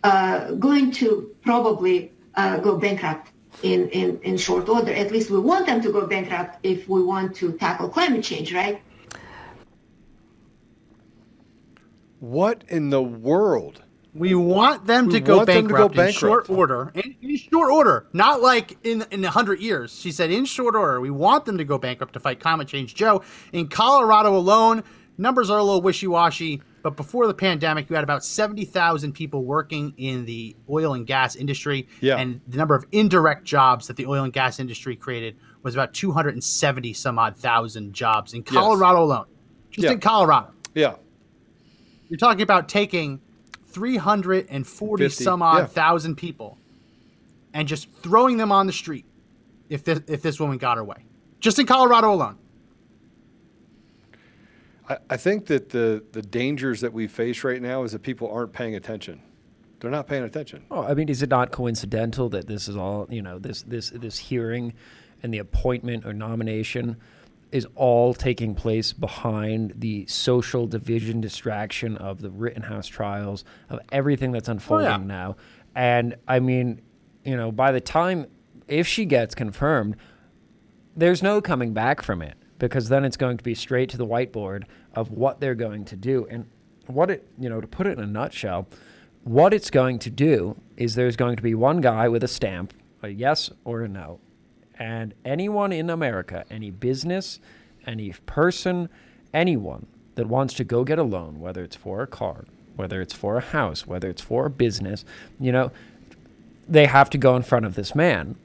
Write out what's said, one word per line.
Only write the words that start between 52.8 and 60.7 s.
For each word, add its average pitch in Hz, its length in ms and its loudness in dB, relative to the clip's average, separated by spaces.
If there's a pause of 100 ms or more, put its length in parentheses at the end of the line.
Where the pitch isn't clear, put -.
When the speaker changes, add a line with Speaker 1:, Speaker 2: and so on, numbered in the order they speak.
Speaker 2:
I, 135 80 -4 (140)
I 131 40 0
think 202 300 -2
that 131 240 -2
the, 110 420 0
the 107 100 -10
dangers 123 600 -4
that 120 100 -4
we 110 160 -6
face 117 380 -6
right 127 160 -2
now 127 220 -4
is 110 100 -8
that 107 100 -10
people 117 260 -8
aren't 113 220 -6
paying 113 240 -8
attention. 95 460 -14 (580)
They're 117 100 -10
not 143 160 -6
paying 139 180 -6
attention. 139 460 -12
Speaker 4:
Oh, 220 140 -8